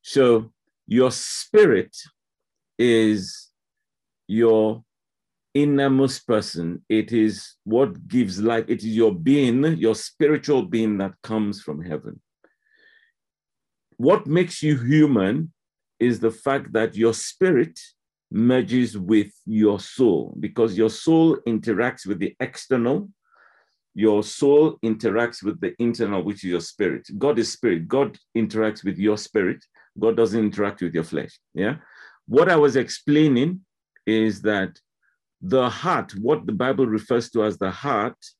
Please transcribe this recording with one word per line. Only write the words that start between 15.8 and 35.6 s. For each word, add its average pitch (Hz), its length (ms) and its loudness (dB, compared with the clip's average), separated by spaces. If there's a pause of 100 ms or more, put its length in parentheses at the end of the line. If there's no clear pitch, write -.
is 117 180 2
the 110 120 0
fact 131 420 -4
that 113 240 -2
your 113 180 2
spirit 165 640 0 (540)
merges 117 680 0
with 104 320 0 (160)
your 107 320 2
soul, 85 640 0
because 110 360 -2
your 110 140 2
soul 160 460 2 (100)
interacts 113 580 -4
with 95 140 -6
the 92 220 -6
external. 131 680 -4 (840)
Your 104 300 2
soul 147 600 2
interacts 113 600 -2
with 98 160 -4
the 92 180 -6
internal, 113 460 -2
which 101 180 -8
is 92 80 -6
your 87 100 -2
spirit. 82 460 -6 (100)
God 131 220 0
is 110 140 -4
spirit. 85 340 -2
God 139 320 -2 (180)
interacts 110 460 -2
with 92 160 -6
your 107 200 0
spirit. 104 460 -4 (320)
God 107 200 0
doesn't 110 300 0
interact 101 340 -4
with 85 140 -6
your 82 100 -2
flesh. - 340 -10 (160)
Yeah. 110 220 -4 (500)
What 147 220 4
I 170 80 4
was 143 180 4
explaining 147 840 2 (440)
is 110 380 0
that 101 380 -2 (600)
the 123 260 0